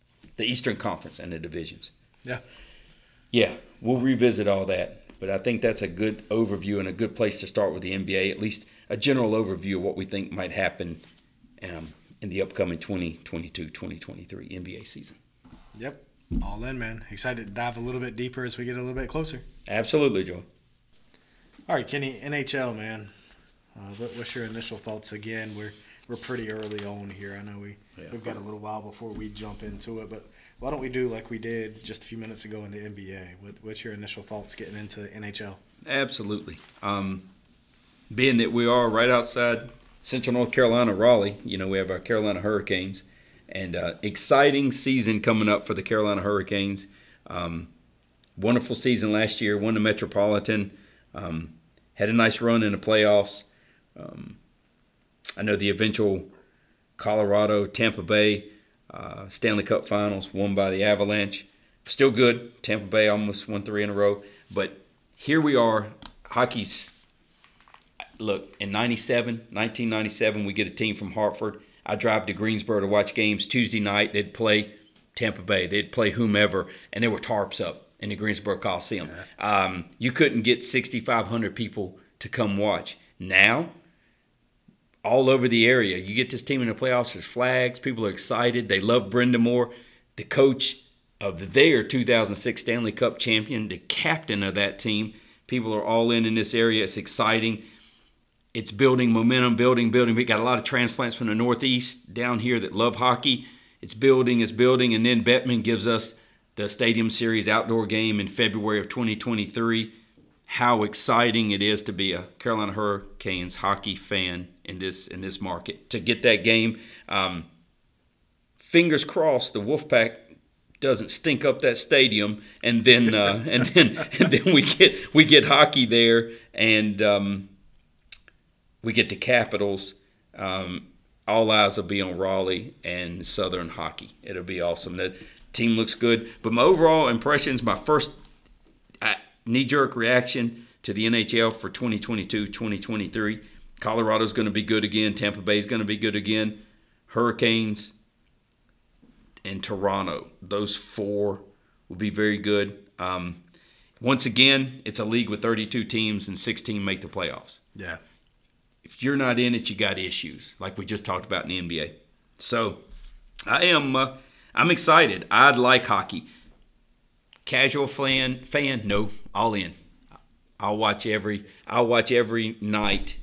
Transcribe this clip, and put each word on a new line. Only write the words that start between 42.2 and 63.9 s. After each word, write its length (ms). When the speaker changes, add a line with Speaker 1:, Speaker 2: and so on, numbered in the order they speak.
Speaker 1:
Hurricanes, 600
and, 280
uh, 260
exciting 720
season 500
coming 260
up 180
for 100
the 80
Carolina 380
Hurricanes. 680
Um, 400
wonderful 400
season 380
last 280
year, 160
won 180
the 40
Metropolitan, 920
um, 400
had 160
a 40
nice 280
run 220
in 80
the 80
playoffs. 640
Um, 380
I 60
know 120
the 140
eventual 560
Colorado, 720
Tampa 340
Bay, 440
uh, 380
Stanley 360
Cup 220
Finals 480
won 220
by 160
the 120
Avalanche. 640
Still 240
good. 540
Tampa 240
Bay 200
almost 400
won 160
three 200
in 60
a 40